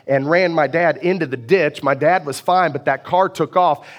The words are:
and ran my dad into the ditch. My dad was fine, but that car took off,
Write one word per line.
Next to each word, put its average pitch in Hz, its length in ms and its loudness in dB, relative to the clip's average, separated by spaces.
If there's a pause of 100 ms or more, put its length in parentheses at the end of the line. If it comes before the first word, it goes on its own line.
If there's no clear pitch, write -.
and 135 200 0
ran 175 240 2
my 156 140 2
dad 156 320 0
into 170 300 -2
the 127 100 -6
ditch. 147 460 0
My 139 100 2
dad 156 320 0
was 135 140 -8
fine, 180 320 0
but 135 140 -6
that 135 180 -2
car 185 260 0
took 165 260 -4
off, 170 320 0 (120)